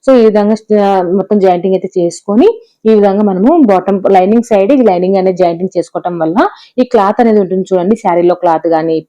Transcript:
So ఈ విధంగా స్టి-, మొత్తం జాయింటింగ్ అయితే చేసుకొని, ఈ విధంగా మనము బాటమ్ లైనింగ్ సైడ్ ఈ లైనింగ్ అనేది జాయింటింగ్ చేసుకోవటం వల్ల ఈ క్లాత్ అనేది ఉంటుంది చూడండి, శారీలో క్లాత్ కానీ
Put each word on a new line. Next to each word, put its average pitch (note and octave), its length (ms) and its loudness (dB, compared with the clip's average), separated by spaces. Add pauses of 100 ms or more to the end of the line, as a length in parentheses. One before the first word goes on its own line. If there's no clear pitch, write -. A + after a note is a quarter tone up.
So C4+ 40 2 (120)
ఈ - 80 4
విధంగా G#3 320 0
స్టి-, G#3 180 -2 (400)
మొత్తం G#3 180 -4 (100)
జాయింటింగ్ F#3 320 0
అయితే F#3+ 200 -8
చేసుకొని, G3+ 500 0 (380)
ఈ A3 100 4
విధంగా G3+ 320 0
మనము F#3+ 220 0 (180)
బాటమ్ F#3+ 300 0 (160)
లైనింగ్ G#3 340 2
సైడ్ G3+ 280 0
ఈ C4 120 0
లైనింగ్ F#3 320 0
అనేది F#3 200 -2
జాయింటింగ్ F3 360 -2
చేసుకోవటం F3 360 -8 (100)
వల్ల E3 140 -2 (440)
ఈ - 20 2 (100)
క్లాత్ G#3 300 0
అనేది G#3+ 200 2
ఉంటుంది F#3 280 -4
చూడండి, F#3 320 0
శారీలో F3 400 0
క్లాత్ E3 320 0
కానీ D#3+ 220 -2 (120)